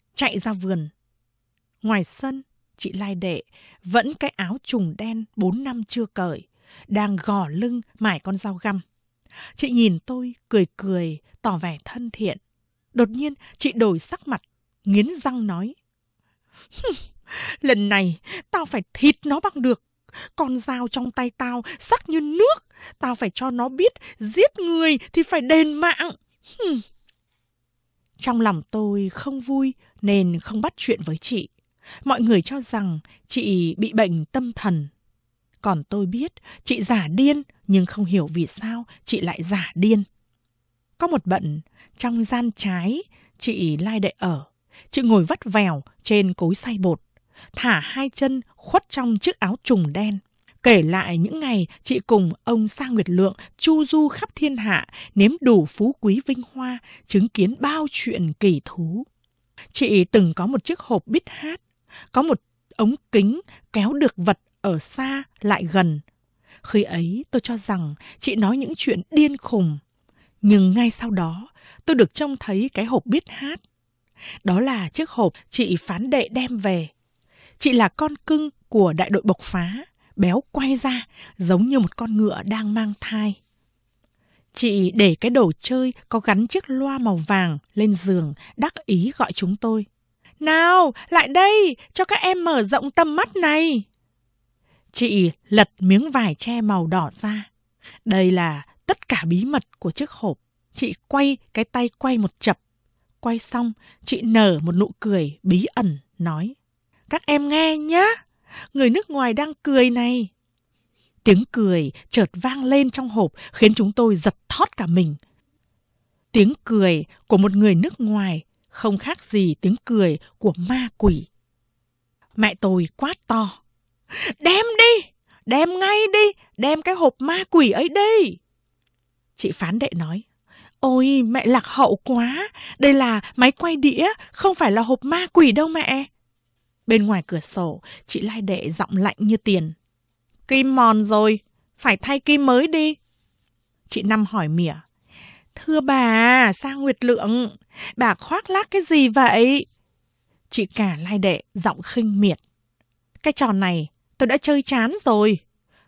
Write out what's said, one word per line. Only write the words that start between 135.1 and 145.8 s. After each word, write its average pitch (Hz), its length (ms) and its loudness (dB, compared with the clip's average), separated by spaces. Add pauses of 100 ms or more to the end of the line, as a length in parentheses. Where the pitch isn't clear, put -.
quỷ 294 200 8
đâu 302 160 2
mẹ." 277 360 -4 (800)
Bên 220 200 4
ngoài 196 200 0
cửa 165 140 -6
sổ, 165 420 -8 (240)
chị - 140 -6
Lai 220 220 -6
Đệ 185 280 -4
giọng 190 260 -6
lạnh 190 220 0
như 220 180 2
tiền: 170 360 -2 (760)
"Kim 269 280 2
mòn 226 280 4
rồi, 214 340 2 (400)
phải 208 180 0
thay 277 240 -4
kim 294 260 2
mới 262 200 4
đi." 311 280 0 (920)
Chị - 140 -6
Năm 214 240 0
hỏi 180 220 -4
mỉa: 160 260 -2 (800)
"Thưa 311 260 -2